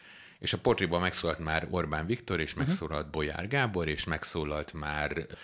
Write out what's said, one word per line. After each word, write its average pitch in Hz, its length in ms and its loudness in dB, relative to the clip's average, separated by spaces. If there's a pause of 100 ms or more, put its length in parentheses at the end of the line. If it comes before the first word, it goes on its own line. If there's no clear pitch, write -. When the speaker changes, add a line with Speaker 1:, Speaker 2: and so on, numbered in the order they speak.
(400)
Speaker 1:
és - 140 0
a - 40 2
portréban 87 440 4
megszólalt 90 380 2
már 80 300 0
Orbán 80 360 0
Viktor, 98 340 0
és 78 140 -2
Speaker 2:
Mhm. - 100 0
Speaker 1:
megszólalt 80 460 0
Bolyár 78 380 -2
Gábor, 110 400 2
és 76 160 0
megszólalt 76 680 -2
már 76 540 -2 (160)